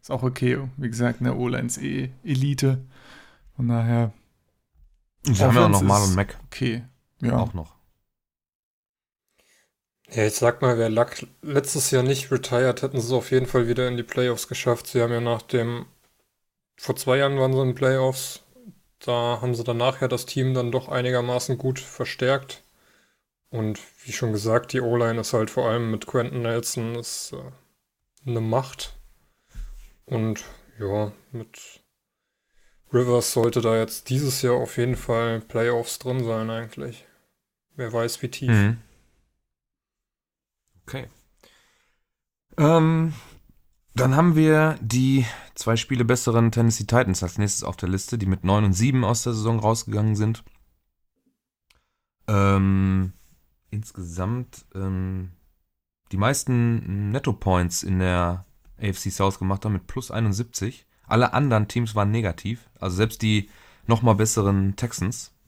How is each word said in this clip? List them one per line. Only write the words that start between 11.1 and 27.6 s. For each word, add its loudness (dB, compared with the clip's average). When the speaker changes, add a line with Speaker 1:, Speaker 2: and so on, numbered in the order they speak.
Speaker 3:
letztes -2
Jahr 4
nicht 0
retired, 0
hätten -4
sie -4
es 0
auf 0
jeden 4
Fall 0
wieder 0
in -4
die -6
Playoffs -2
geschafft. -2
Sie 0
haben 0
ja -2
nach -2
dem, -4
vor -4
zwei 0
Jahren 2
waren 2
sie 2
in 2
den -2
Playoffs, 0
da -2
haben -2
sie -4
danach 0
ja 0
das -2
Team -2
dann -2
doch -4
einigermaßen -2
gut -2
verstärkt. -4
Und -4
wie -16
schon -4
gesagt, 0
die 0
O-Line 0
ist -6
halt 0
vor 0
allem -2
mit -6
Quenton -2
Nelson -4
ist, -10
äh, -14